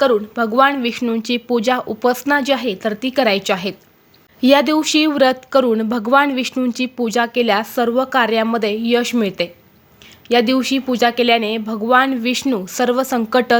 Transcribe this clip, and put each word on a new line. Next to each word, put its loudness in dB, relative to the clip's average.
करून 2
भगवान 2
विष्णूंची -4
पूजा -2
उपासना -2
जी 0
आहे -2
तर -2
ती -6
करायची 0
आहेत. -4
या 6
दिवशी 0
व्रत 0
करून 0
भगवान 0
विष्णूंची -4
पूजा -2
केल्यास -2
सर्व 0
कार्यामध्ये 0
यश 0
मिळते. -2
या 4
दिवशी 0
पूजा 0
केल्याने 0
भगवान 0
विष्णू -2
सर्व 0
संकट 0